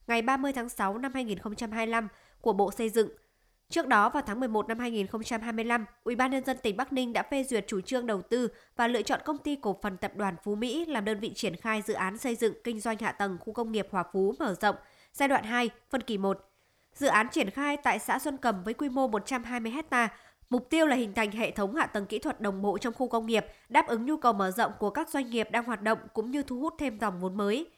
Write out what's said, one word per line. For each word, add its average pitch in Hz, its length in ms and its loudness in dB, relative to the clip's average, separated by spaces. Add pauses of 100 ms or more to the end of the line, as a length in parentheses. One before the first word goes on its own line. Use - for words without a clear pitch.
ngày 233 140 2
ba 262 160 4
mươi 277 160 0
tháng 240 160 -4
sáu 202 280 -2
năm 262 160 -4
hai 262 100 -2
nghìn 202 160 -4
không 208 160 -6
trăm 226 160 -4
hai 226 140 -2
mươi 226 60 0
lăm 226 160 2 (340)
của 220 120 4
Bộ 196 180 4
Xây 226 180 0
dựng. 226 200 4 (600)
Trước 320 180 0
đó, 220 220 8
vào 285 160 0
tháng 214 140 -4
mười 254 100 0
một 208 180 2
năm 226 120 -2
hai 240 120 -4
nghìn 202 160 0
không 220 160 -6
trăm 226 180 -4
hai 226 120 -4
mươi 226 120 -2
lăm, 233 200 0 (180)
Ủy 240 120 -2
ban 254 160 2
Nhân 269 140 -2
dân 240 180 0
tỉnh 202 140 0
Bắc 262 160 -2
Ninh 247 200 0
đã 202 180 2
phê 277 120 2
duyệt 226 240 0
chủ 190 140 -2
trương 240 260 -2
đầu 202 140 0
tư 233 260 0 (280)
và 233 120 2
lựa 240 140 2
chọn 233 240 0
Công 302 120 -2
ty 294 240 -4
Cổ 196 200 -2
phần 190 160 -4
Tập 196 180 -6
đoàn 196 280 -2
Phú 208 120 -2
Mỹ 254 300 -2
làm 247 200 -2
đơn 214 140 0
vị 214 140 -6
triển 180 220 -4
khai 220 260 -2
dự 214 120 -2
án 196 240 -2
xây 240 180 -2
dựng 220 180 2 (100)
kinh 233 160 -4
doanh 220 180 -2
hạ 202 140 -2
tầng 196 280 -2
khu 214 140 -10
công 226 180 -4
nghiệp 202 200 -2
Hòa 180 120 0 (100)
Phú 196 260 2
mở 214 220 0
rộng 208 140 4 (380)
giai 277 160 2
đoạn 269 140 2
hai, 233 260 0 (200)
phân 262 120 -2
kỳ 214 160 -2
một. 190 320 -2 (460)
Dự - 120 2
án 220 240 6
triển 240 180 2
khai 285 280 -2
tại 220 220 0
xã 233 200 0
Xuân 277 180 -4
Cẩm 202 260 0
với 220 100 -4
quy - 160 -2
mô 262 180 2
một 214 180 -2
trăm 247 180 -4
hai 240 160 -6
mươi 226 120 -4
hecta. 254 380 0 (400)
Mục 247 200 0
tiêu 320 160 6
là 277 100 6
hình 220 180 0
thành 214 180 2
hệ 214 200 0
thống 202 240 -2
hạ 320 100 2
tầng 202 200 -4
kỹ 214 140 -4
thuật - 220 -4
đồng 196 200 -2
bộ 202 160 0
trong 233 160 -2
khu 254 140 -2
công 226 180 0
nghiệp, 220 200 2 (240)
đáp 294 180 4
ứng 233 180 -2
nhu 311 120 0
cầu 247 160 4
mở 190 180 0
rộng 196 280 0
của 208 100 0
các 302 200 -2
doanh 269 200 -2
nghiệp 220 220 -2
đang 226 140 0
hoạt 220 160 -4
động 220 160 2 (160)
cũng 226 180 -2
như 285 120 0
thu 254 160 -6
hút 320 200 -2
thêm 233 200 -2
dòng 196 200 -2
vốn 185 180 -4
mới, 214 300 0 (100)